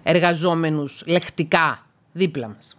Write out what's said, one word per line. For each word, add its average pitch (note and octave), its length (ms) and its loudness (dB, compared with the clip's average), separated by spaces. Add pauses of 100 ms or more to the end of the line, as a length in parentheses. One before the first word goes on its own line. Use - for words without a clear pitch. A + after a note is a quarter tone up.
εργαζόμενους E3 1040 0
λεκτικά E3 800 0 (260)
δίπλα D3+ 360 -2
μας». - 300 -20